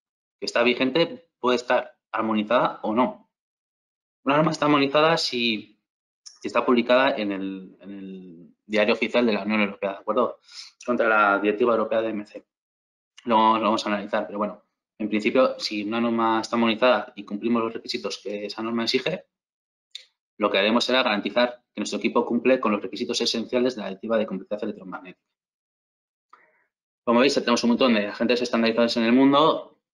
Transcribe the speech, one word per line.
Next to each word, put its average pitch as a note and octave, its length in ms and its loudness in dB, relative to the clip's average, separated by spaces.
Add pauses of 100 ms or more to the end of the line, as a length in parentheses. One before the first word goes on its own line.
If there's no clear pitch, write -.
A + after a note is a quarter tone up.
(400)
que - 80 -8
está A#2+ 160 0
vigente C3 680 0 (100)
puede B2 180 0
estar - 420 -2 (120)
armonizada A2 680 0
o G#2+ 140 -4
no. - 340 -2 (920)
Una C#3 140 0
norma D#3+ 120 2
está D#3+ 160 -2
armonizada D3 500 4
si, A#2+ 640 -4 (440)
si - 240 -14
está A#2 180 -2
publicada B2+ 500 4
en G#2 160 -4
el, F#2+ 480 -10
en G2 120 -18
el F#2 640 -16 (100)
diario G#2+ 300 0
oficial B2 280 0
de A2+ 100 2
la G2+ 100 -2
Unión G#2+ 180 0
Europea, G2 300 -2
¿de G2 60 -10
acuerdo? A2 420 -2 (440)
Contra A#2 240 0
la G#2 300 4
Directiva G#2 360 2
Europea A2 280 0
de A2+ 80 -4
M G#2 160 -8
C. - 180 -20 (840)
Luego A2 340 4
lo G#2+ 60 -2
vamos G#2+ 200 0
a A2 40 -2
analizar, G#2 360 -2
pero G2+ 140 -10
bueno, G2+ 240 -6 (380)
en G#2+ 60 -2
principio, A2 500 2
si G#2 260 -6
una A2+ 180 -4
norma A2+ 400 0
está A#2 160 -4
armonizada A#2 580 2
y G2+ 80 -14
cumplimos A2+ 400 -2
los A2+ 100 -4
requisitos - 480 -8
que G#2 260 -8
esa A2 140 -10
norma A#2 220 -4
exige, C3 440 -4 (1120)
lo G#2 140 0
que G2+ 60 2
haremos A2 260 2
será B2+ 200 2
garantizar A#2 600 0 (100)
que - 60 -10
nuestro G#2 200 -6
equipo - 260 0
cumple B2 340 2
con G#2+ 140 0
los G2+ 80 -4
requisitos G#2+ 400 -6
esenciales A#2+ 560 -2
de G#2 40 -10
la F#2+ 60 -8
Directiva A2 300 -4
de G#2+ 100 0
Competencia G2 380 -8
Electromagnética. F#2 600 -14 (1800)
Como A#2+ 160 4
veis, C#3 120 4
tenemos A#2+ 300 0
un A#2 60 2
montón A#2+ 240 4
de G#2 140 0
agentes A#2+ 340 -2
estandarizados A#2 560 0
en A#2 60 0
el A#2 100 4
mundo C#3 680 4 (140)